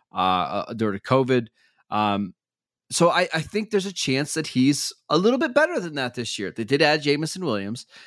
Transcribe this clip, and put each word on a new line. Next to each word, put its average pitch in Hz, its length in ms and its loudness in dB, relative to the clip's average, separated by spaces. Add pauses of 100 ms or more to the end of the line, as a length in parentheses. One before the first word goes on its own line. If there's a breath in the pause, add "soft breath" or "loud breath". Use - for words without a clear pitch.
(100)
uh, 92 580 0
uh, 101 40 -10
due 110 180 -2
to 98 100 -6
covid. 127 480 2 (420)
Um, 101 420 0 (580)
so 170 180 4
I, 175 240 2
I 160 80 -2
think 208 300 -6
there's 196 160 0
a 202 60 -6
chance 139 420 -2
that 156 120 -4
he's 135 460 0 (160)
a 147 80 2
little 226 220 4
bit 254 160 -2
better 311 260 2
than 170 140 -6
that 127 200 -4
this 117 240 -8
year. 95 120 -6
They 113 140 -6
did 139 180 2
add 151 180 4
Jameson 147 440 -2
Williams 107 420 -4 (200 loud breath)